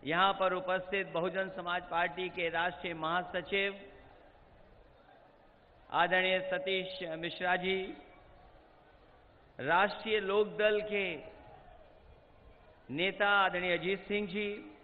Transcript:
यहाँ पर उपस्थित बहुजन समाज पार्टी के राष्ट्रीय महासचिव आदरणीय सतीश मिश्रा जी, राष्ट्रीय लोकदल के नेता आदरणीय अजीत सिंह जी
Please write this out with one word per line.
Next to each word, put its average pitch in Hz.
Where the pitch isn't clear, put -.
यहाँ 180
पर 190
उपस्थित 185
बहुजन 180
समाज 175
पार्टी 180
के 170
राष्ट्रीय 175
महासचिव 180
आदरणीय 185
सतीश 185
मिश्रा 170
जी, 190
राष्ट्रीय 190
लोकदल 208
के 202
नेता 185
आदरणीय 180
अजीत 185
सिंह 208
जी 208